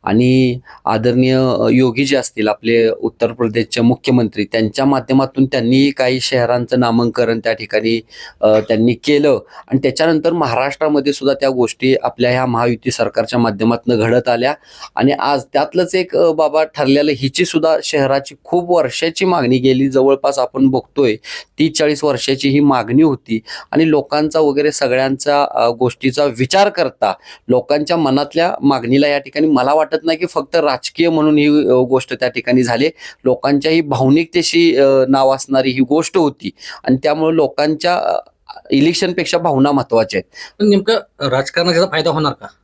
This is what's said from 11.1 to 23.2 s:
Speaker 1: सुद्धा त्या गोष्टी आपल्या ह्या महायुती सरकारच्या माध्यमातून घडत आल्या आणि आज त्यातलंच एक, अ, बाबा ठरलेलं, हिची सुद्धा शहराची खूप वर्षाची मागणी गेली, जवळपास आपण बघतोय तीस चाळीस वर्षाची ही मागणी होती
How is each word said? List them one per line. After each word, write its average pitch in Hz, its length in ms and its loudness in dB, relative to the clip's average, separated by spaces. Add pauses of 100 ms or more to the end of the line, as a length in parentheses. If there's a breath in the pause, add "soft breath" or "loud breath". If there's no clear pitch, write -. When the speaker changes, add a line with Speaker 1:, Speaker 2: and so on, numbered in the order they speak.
Speaker 1:
सुद्धा 139 200 -2
त्या 135 160 -2
गोष्टी 127 540 0
आपल्या 123 280 -2
ह्या 127 140 0
महायुती 120 460 -2
सरकारच्या 113 480 -2
माध्यमातून 113 600 0
घडत 120 300 0
आल्या 123 240 0 (420 loud breath)
आणि 135 160 2
आज 139 320 -2 (100)
त्यातलंच 170 420 -2
एक, 180 200 -2
अ, 170 160 2
बाबा 156 320 0
ठरलेलं, 147 520 0
हिची 135 300 -2
सुद्धा 160 380 0
शहराची 139 600 -2
खूप 175 340 0
वर्षाची 160 480 -2
मागणी 135 320 0
गेली, 131 320 2
जवळपास 139 500 2
आपण 135 280 0
बघतोय 127 480 0 (440 loud breath)
तीस 156 180 0
चाळीस 151 260 0
वर्षाची 135 460 -2
ही 139 100 2
मागणी 131 440 2
होती 127 360 -2 (320 loud breath)